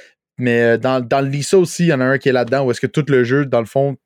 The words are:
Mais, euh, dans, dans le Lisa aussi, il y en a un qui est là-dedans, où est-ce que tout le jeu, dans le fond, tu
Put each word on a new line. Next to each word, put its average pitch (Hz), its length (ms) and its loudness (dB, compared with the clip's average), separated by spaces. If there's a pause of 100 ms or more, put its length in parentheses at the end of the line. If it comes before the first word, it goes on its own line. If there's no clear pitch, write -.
(380)
Mais, 120 240 0
euh, 117 160 4
dans, 127 260 -2
dans 139 160 0
le 139 80 -2
Lisa 143 300 0
aussi, 170 260 0
il 165 40 2
y 160 40 2
en 131 80 0
a 127 40 0
un 135 140 0
qui 139 100 -2
est 127 40 4
là-dedans, 127 340 0
où 123 40 0
est-ce 117 100 -6
que - 60 -2
tout 151 220 -2
le 127 160 4
jeu, 139 220 0
dans 120 140 0
le 110 60 -4
fond, 139 280 -2
tu - 120 -14